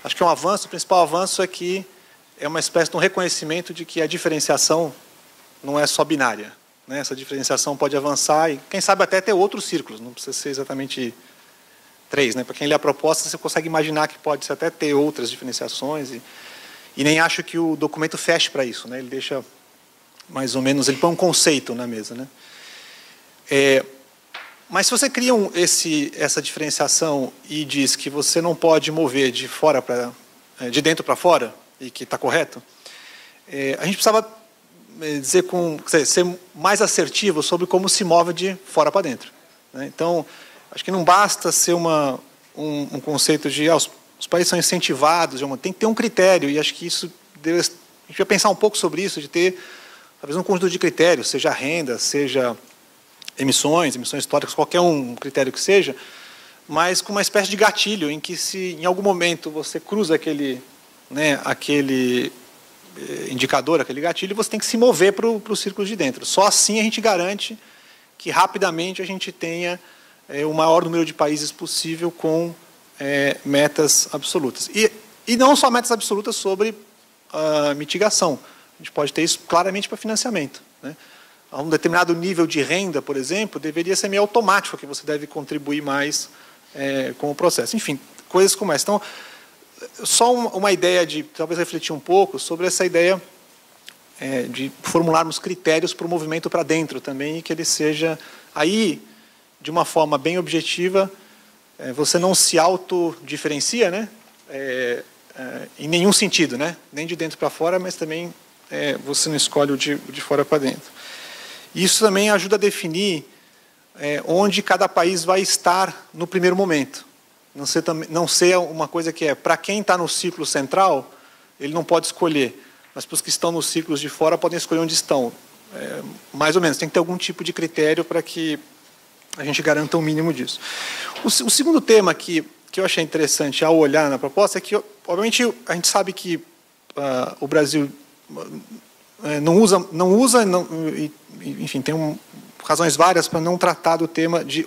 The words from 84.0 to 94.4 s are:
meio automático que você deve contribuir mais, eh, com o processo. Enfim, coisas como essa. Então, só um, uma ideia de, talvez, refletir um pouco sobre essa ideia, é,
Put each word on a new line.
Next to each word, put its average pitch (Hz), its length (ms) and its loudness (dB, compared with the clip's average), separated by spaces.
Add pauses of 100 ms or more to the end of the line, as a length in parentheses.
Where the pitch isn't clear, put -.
meio 196 140 0
automático 202 560 2
que - 80 -18
você 139 200 -12
deve 151 220 -4
contribuir 147 540 -6
mais, 143 480 -2 (440)
eh, 135 440 -4
com 147 120 -4
o 147 60 -4
processo. 151 400 0
Enfim, 135 240 -4 (300)
coisas 190 260 4
como 196 160 -2
essa. 143 140 0
Então, 202 160 0 (1040)
só 240 300 2
um, 240 140 0
uma 196 240 0
ideia 180 340 2
de, 151 180 -6
talvez, 165 360 -6
refletir 165 340 -6
um 147 60 -8
pouco 190 400 2
sobre 170 280 -4
essa 185 180 0
ideia, 175 360 2 (1000)
é, 135 240 -4